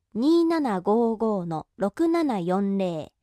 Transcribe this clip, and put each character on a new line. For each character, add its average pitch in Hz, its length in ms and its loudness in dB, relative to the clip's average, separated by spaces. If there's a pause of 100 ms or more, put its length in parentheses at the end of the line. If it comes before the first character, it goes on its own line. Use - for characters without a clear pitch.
(140)
二 330 320 4
七 285 340 0
五 226 380 0
五 208 280 -2
の 160 300 -6
六 202 320 -2
七 311 320 0
四 196 380 0
零。 175 340 -4 (120)